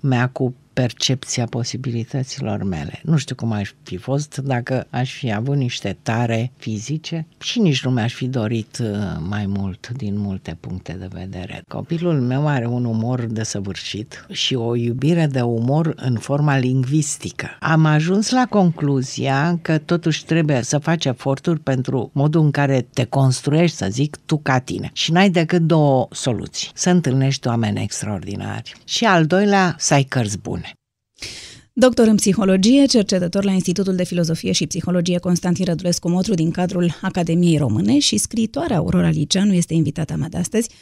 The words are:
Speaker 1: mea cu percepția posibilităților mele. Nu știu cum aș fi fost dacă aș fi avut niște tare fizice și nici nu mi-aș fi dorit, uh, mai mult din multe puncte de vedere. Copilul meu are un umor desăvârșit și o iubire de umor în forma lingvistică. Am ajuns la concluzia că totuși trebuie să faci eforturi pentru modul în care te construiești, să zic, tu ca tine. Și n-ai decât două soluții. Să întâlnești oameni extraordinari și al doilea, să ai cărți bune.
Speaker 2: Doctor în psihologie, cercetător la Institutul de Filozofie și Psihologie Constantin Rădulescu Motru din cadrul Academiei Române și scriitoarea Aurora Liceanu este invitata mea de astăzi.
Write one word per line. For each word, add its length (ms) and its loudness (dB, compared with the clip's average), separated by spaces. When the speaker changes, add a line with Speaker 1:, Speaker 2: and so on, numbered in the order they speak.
Speaker 1:
mea 280 2
cu 260 -2
percepția 720 -2
posibilităților 1160 -6
mele. 400 -6
Nu 140 0
știu 180 -2
cum 180 -4
aș 200 -4
fi 140 -10
fost 400 -4
dacă 540 -2
aș 280 -4
fi 140 -4
avut 240 -2
niște 460 -4
tare 540 -2
fizice 720 -8
și 200 -6
nici 260 2
nu 60 0
mi-aș 240 0
fi 120 -6
dorit, 540 -4
uh, 60 0
mai 180 -2
mult 500 -4
din 220 -4
multe 420 -6
puncte 320 -10
de 200 -10
vedere. 560 -12
Copilul 520 -2
meu 280 0
are 180 0
un 180 -2
umor 360 -2
desăvârșit 1080 -8
și 240 -4
o 200 -2
iubire 520 2
de 140 0
umor 560 0
în 220 -2
forma 400 2
lingvistică. 920 -2
Am 240 4
ajuns 460 2
la 200 2
concluzia 1120 2
că 160 2
totuși 460 0
trebuie 380 2
să 160 0
faci 260 0
eforturi 560 0
pentru 520 -2
modul 320 4
în 60 6
care 420 2
te 120 0
construiești, 720 2
să 140 -4
zic, 340 -2
tu 140 0
ca 200 0
tine. 340 -6
Și 200 -2
n-ai 180 6
decât 320 2
două 500 4
soluții. 640 -6
Să 160 0
întâlnești 560 2
oameni 360 0
extraordinari 920 -6
și 200 -2
al 220 6
doilea, 520 4
să 160 0
ai 100 4
cărți 340 -2
bune. 260 -6
Speaker 2:
Doctor 340 6
în 100 6
psihologie, 680 4
cercetător 580 0
la 80 2
Institutul 440 0
de 80 0
Filozofie 480 -2
și 140 0
Psihologie 520 0
Constantin 460 0
Rădulescu 440 -2
Motru 260 0
din 160 0
cadrul 500 0
Academiei 560 2
Române 420 2
și 180 2
scriitoarea 600 -2
Aurora 320 2
Liceanu 440 2
este 220 0
invitata 420 -2
mea 120 -4
de 80 -10
astăzi. 320 -2